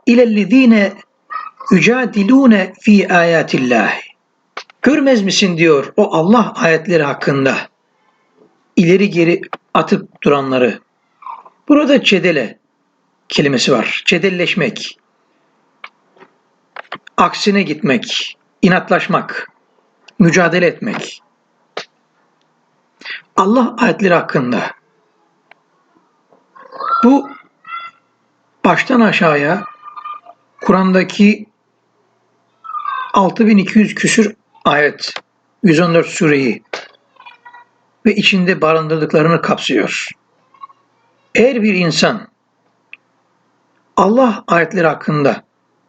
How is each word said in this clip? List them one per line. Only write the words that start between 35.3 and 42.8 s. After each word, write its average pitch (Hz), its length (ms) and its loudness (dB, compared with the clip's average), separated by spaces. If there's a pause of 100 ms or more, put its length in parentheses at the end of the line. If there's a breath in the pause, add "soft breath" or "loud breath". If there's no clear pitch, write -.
yüz 160 160 4
on 170 140 2
dört 165 140 2
sureyi 139 560 -2 (1400)
ve 214 100 2
içinde 185 460 0
barındırdıklarını 156 800 0
kapsıyor. - 680 -4 (1300)
Eğer 240 260 2
bir 208 120 2
insan 160 580 -2 (1700)